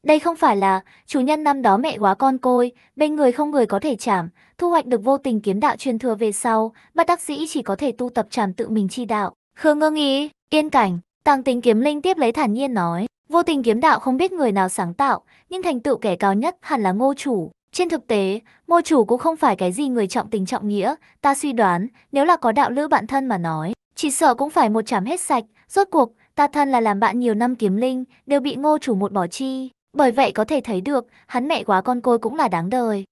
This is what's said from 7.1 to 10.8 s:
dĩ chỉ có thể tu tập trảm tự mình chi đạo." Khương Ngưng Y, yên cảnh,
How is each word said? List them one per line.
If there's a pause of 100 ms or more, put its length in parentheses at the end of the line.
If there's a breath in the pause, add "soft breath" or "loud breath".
dĩ
chỉ
có
thể
tu
tập
trảm
tự
mình
chi
đạo." (240)
Khương
Ngưng
Y, (200)
yên
cảnh, (240)